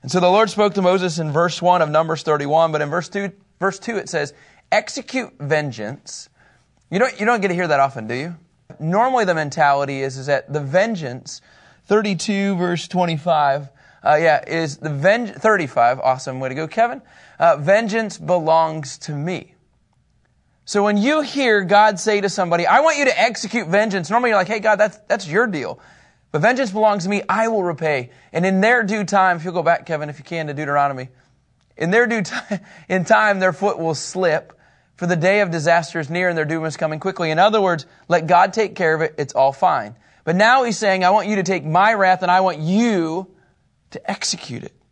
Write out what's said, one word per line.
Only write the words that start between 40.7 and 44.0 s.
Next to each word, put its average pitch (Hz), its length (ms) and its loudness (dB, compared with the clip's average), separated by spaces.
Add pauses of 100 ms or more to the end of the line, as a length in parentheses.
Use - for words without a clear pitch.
saying, 190 260 0
"I 180 60 6
want 202 180 2
you 214 80 0
to 190 60 0
take 165 240 -4
my 190 260 4
wrath 185 300 2
and 175 80 0
I 185 100 6
want 180 180 0
you 185 680 0 (640)
to - 200 -10